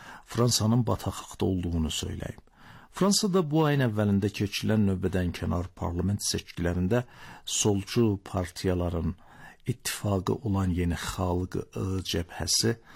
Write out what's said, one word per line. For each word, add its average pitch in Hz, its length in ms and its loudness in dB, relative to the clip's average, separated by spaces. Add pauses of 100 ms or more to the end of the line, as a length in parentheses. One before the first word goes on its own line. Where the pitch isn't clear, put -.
(280)
Fransanın 117 600 2
bataqlıqda - 580 -4
olduğunu 87 420 0
söyləyib. - 540 -6 (500)
Fransada 190 600 2
bu 160 140 4
ayın 143 220 4
əvvəlində 104 500 2
keçirilən 107 520 2
növbədənkənar 90 840 0
parlament 90 520 -2
seçkilərində 90 800 0 (400)
solcu 104 800 2
partiyaların 87 880 -2 (480)
ittifaqı 101 720 -2
olan 95 420 0
Yeni 85 240 0
Xalq, 90 560 -2
ı, 95 480 -4
cəbhəsi 87 720 -2 (200)